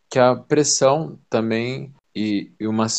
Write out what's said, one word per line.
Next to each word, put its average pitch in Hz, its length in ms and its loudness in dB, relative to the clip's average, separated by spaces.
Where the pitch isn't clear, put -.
que - 80 -2
a 127 160 6
pressão 147 840 0
também 120 640 -4
e, 104 440 -4
e 107 80 -6
uma, 110 200 0